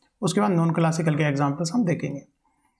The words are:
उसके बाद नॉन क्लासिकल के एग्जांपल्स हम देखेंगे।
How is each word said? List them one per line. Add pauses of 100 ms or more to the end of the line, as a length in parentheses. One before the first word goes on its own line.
(220)
उसके
बाद
नॉन
क्लासिकल
के
एग्जांपल्स
हम
देखेंगे। (580)